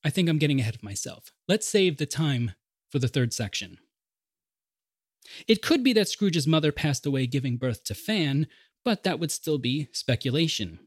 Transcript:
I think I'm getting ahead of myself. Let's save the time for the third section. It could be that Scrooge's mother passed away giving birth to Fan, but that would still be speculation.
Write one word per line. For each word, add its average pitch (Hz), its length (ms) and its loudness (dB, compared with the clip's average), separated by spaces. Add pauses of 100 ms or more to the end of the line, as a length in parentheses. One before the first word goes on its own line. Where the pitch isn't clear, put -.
I 151 60 0
think 170 180 2
I'm 156 120 2
getting 147 200 2
ahead 110 140 -2
of - 80 -14
myself. - 500 -12 (160)
Let's 214 200 0
save 185 300 2
the 147 100 -4
time 131 460 0 (360)
for - 80 -4
the 127 100 2
third 123 260 0
section. - 440 -6 (1700)
It 220 140 4
could 294 220 2
be 254 100 4
that 208 160 4
Scrooge's 170 380 0
mother 156 240 4
passed - 340 -2
away 135 220 0
giving 127 300 -2
birth 123 260 -4
to - 100 -8
Fan, 156 540 0 (360)
but 220 200 0
that 165 160 -2
would 165 120 -4
still 151 280 -2
be 127 320 -2
speculation. 123 960 -2